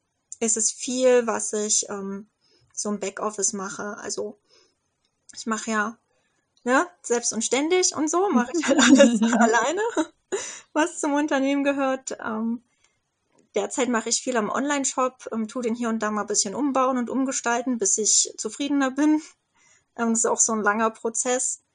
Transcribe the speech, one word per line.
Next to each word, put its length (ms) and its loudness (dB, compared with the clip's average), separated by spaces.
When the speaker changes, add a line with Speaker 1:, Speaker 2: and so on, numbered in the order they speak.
Speaker 1:
ist 160 0
es 160 -2
viel, 540 2
was 260 -2
ich, 380 -2
ähm, 380 -10
so 160 -6
im 100 -4
Backoffice 520 -4
mache. 460 -8
Also 400 -8
ich 100 -12
mache 240 -4
ja, 280 -2
ne, 220 2
selbst 300 -2
und 120 -4
ständig 500 2
und 160 -2
so, 200 2
mache 280 2
ich 80 -2
halt 140 4
alles 420 8
Speaker 2:
<laughs> 120 2
Speaker 1:
alleine, 480 4
was 280 0
zum 140 0
Unternehmen 500 2
gehört. 600 -2
Ähm, 380 -4
derzeit 340 -2
mache 200 0
ich 140 -2
viel 140 -2
am 140 0
Online-Shop, 840 -2
ähm, 160 -4
tu 120 -8
den 140 -2
hier 160 -4
und 100 -2
da 100 -2
mal 120 -2
ein 40 -6
bisschen 280 -2
umbauen 440 0
und 120 -4
umgestalten, 680 -2
bis 200 0
ich 400 0
zufriedener 520 -2
bin. 320 2
Ähm, 140 0
das 100 2
ist 60 2
auch 140 2
so 120 2
ein 100 -2
langer 280 2
Prozess. 720 -2